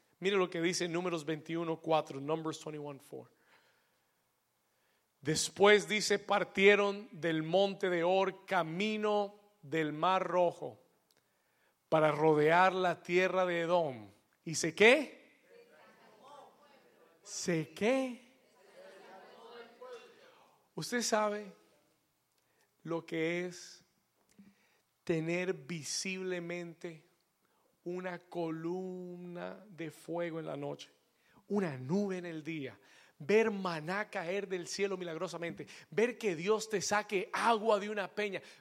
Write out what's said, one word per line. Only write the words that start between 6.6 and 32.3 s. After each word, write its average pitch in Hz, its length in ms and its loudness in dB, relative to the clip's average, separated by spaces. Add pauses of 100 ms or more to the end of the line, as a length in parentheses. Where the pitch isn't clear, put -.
del 160 300 -2
monte 190 480 0
de 170 140 0
Hor 185 420 0
camino 202 1160 -2
del 151 280 -2
Mar 180 320 2
Rojo." 170 600 -2 (1120)
para 156 160 6
rodear 160 600 6
la 180 280 0
tierra 180 440 2
de 170 160 0
Edom. 151 500 0 (320)
¿Y 160 120 -6
se 160 200 -2
qué? - 640 6 (1800)
¿Se 160 460 -4
qué? 247 520 -2 (2500)
¿Usted 233 260 -4
sabe 208 540 -2 (1300)
lo 160 220 -6
que 170 400 -2
es - 360 -14 (1200)
tener 175 480 -2
visiblemente 175 1500 -8 (840)
una 180 340 -6
columna 175 1500 -8
de 160 200 -10
fuego 165 520 -8
en 156 60 -8
la 147 100 -8
noche? 143 340 -10 (560)
Una 185 300 -2
nube 185 400 -2
en 175 80 -10
el 160 180 -10